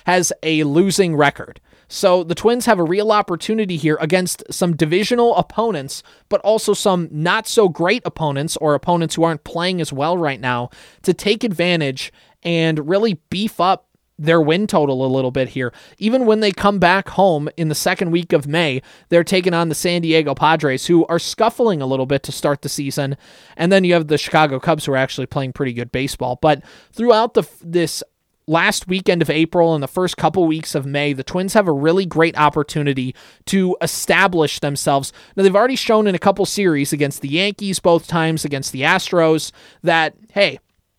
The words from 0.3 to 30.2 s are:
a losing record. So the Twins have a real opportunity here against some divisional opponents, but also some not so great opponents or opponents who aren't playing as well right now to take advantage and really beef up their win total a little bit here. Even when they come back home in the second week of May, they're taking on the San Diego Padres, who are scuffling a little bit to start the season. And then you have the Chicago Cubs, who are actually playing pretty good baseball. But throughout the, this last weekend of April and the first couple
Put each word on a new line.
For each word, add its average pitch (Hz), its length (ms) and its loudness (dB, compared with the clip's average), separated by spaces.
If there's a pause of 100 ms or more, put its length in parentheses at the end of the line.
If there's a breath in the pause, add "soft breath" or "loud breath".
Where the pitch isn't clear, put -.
a 156 220 0
losing 170 520 2
record. - 460 0 (280 soft breath)
So 185 340 2
the 170 100 -4
Twins 233 320 0
have 220 140 4
a 175 40 2
real 202 280 0
opportunity 208 640 -2
here 151 240 0
against 175 480 0
some 175 260 -2
divisional 208 600 2
opponents, 180 640 -4 (280 soft breath)
but 202 120 0
also 214 320 0
some 185 380 0
not 170 360 -2
so 208 220 4
great 175 360 0
opponents 151 520 -4
or 151 160 0
opponents 165 400 0
who 165 100 0
aren't 165 200 -2
playing 180 360 -4
as 151 140 -4
well 151 240 -2
right 143 220 -2
now 123 320 -4 (320 loud breath)
to 190 100 2
take 208 300 -2
advantage 170 680 -2 (300 soft breath)
and 160 480 -2
really 196 400 0
beef 202 320 -4
up 180 260 0 (300)
their 165 240 2
win 165 260 0
total 139 380 0
a - 20 0
little 131 240 0
bit 127 180 -2
here. 127 220 -6 (260 loud breath)
Even 240 280 0
when 214 140 4
they 208 120 2
come 202 280 0
back 180 300 2
home 165 380 2 (100)
in 160 120 -2
the 147 60 -2
second 180 360 -2
week 175 220 0
of 143 140 0
May, 143 340 -2 (280 loud breath)
they're 170 140 6
taking 185 300 0
on 170 160 0
the 151 60 -4
San 175 260 -2
Diego 160 320 2
Padres, 151 540 0
who 165 180 4
are 170 140 0
scuffling 220 640 0
a 135 40 -4
little 131 200 -2
bit 139 180 -2
to - 80 -12
start 147 300 -4
the 139 80 -8
season. 139 460 -6 (400 loud breath)
And 170 160 0
then 196 120 6
you 175 100 2
have 165 140 2
the 147 100 2
Chicago 147 420 0
Cubs, 156 260 -2
who 143 80 -2
are 131 40 0
actually 131 300 -4
playing 131 260 -6
pretty 131 200 -4
good 120 180 -8
baseball. 127 500 -6
But 151 220 2 (280 loud breath)
throughout 226 420 2
the, 180 140 2 (140)
this 170 420 -4 (420)
last 175 440 0
weekend 185 320 0
of 156 80 0
April 165 440 2
and 151 80 -2
the 135 60 -6
first 185 300 -4
couple 170 280 0